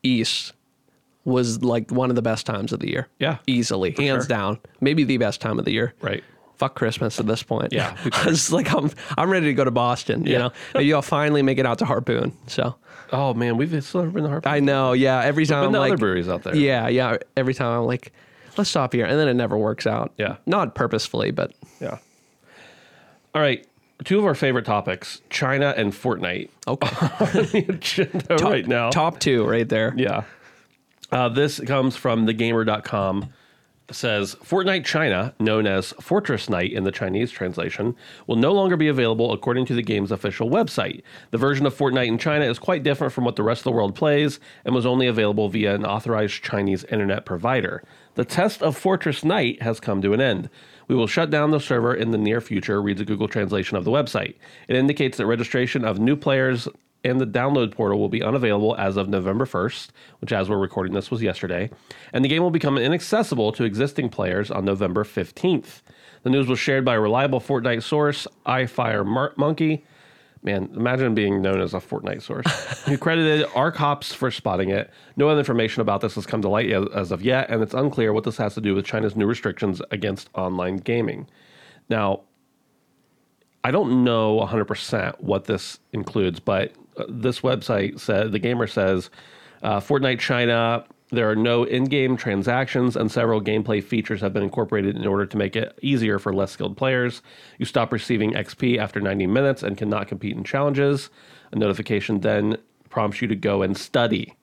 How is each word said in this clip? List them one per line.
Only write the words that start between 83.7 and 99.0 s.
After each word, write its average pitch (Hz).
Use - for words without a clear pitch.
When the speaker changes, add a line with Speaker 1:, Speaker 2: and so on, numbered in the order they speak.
Speaker 2:
don't 127
know 110
a 107
hundred 104
percent 101
what 98
this -
includes, 95
but, -
uh, -
this 120
website 117
said, 107
the 104
Gamer 117
says, 95
uh, 104
"Fortnite 135
China, 117
there 120
are 110
no 120
in-game 131
transactions, 123
and 110
several 113
gameplay 107
features 110
have 98
been 101
incorporated 101
in -
order 98
to 101
make 101
it 113
easier 113
for 101
less 95
skilled 98
players. 127
You -
stop 113
receiving 110
X 101
P 120
after 104